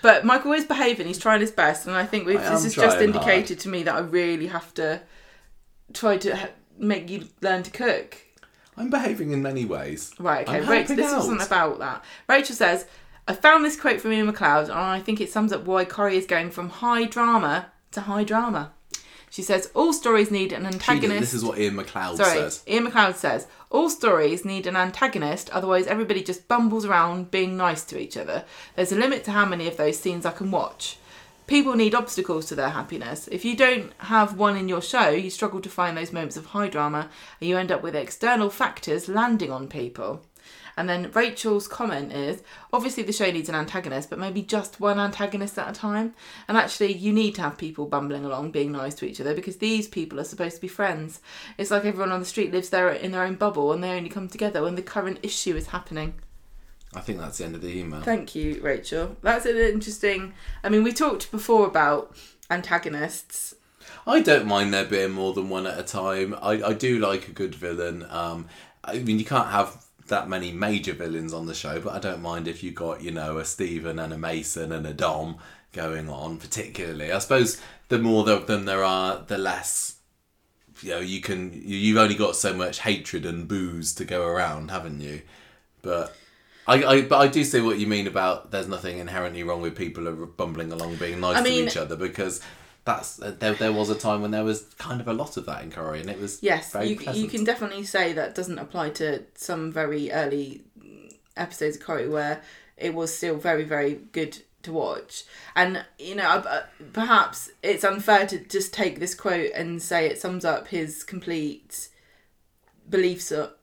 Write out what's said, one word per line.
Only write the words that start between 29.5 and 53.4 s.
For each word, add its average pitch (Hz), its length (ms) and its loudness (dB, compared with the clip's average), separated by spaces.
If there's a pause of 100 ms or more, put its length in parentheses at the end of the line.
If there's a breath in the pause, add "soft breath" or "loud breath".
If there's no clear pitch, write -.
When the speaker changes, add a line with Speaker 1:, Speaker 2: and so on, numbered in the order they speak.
Speaker 1:
of 165 100 -4
those 151 220 2
scenes 175 260 -4
I 170 60 0
can 190 200 -4
watch. - 460 -4 (500 loud breath)
People 277 280 4
need 220 180 6
obstacles 185 540 0
to 160 80 -6
their 139 140 0
happiness. 151 640 -8
If 185 140 -6
you 233 100 0
don't 247 440 4
have 208 360 4
one 202 220 4
in 190 100 -2
your 175 140 0
show, 208 280 4
you 185 200 2
struggle 190 320 -4
to 190 80 -10
find 175 260 0
those 170 180 -6
moments 160 240 -6
of 156 100 -14
high 202 220 -2
drama, 151 400 -2 (300 loud breath)
and 165 100 -4
you 180 80 4
end 185 140 0
up - 120 0
with 165 120 -6
external 214 540 2
factors 175 600 -2
landing 214 420 2
on 131 160 -8
people." 120 560 -8 (540 loud breath)
And 175 120 -2
then 175 240 -2
Rachel's 220 560 0
comment 147 420 -4
is, 143 300 -4 (320 loud breath)
"Obviously 247 300 0
the 202 100 -2
show 196 180 2
needs 165 160 -4
an 160 80 -4
antagonist, 156 540 -4
but - 100 -8
maybe 190 220 -4
just 208 400 -4
one 202 180 2
antagonist 202 580 -2
at - 120 -6
a 214 100 -10
time. 220 340 -2 (360 loud breath)
And 214 80 4
actually, 202 360 2
you 196 200 0
need 208 220 4
to 185 80 -6
have 147 140 -4
people 156 280 -8
bumbling 143 400 -2
along, 143 260 -4
being 147 220 0
nice 139 220 -6
to 147 100 -8
each - 160 -8
other, 147 140 0
because 185 220 -8
these 214 300 0
people 160 320 -6
are 143 60 -4
supposed 170 300 -6
to - 60 -14
be 185 60 -8
friends. 165 540 -4 (380 loud breath)
It's 196 120 -2
like 202 140 2
everyone 190 260 0
on 185 80 0
the 180 60 -6
street - 260 -2
lives 180 200 -2
there 180 180 4
in 185 240 -2
their 185 100 0
own 185 120 -2
bubble, 190 360 2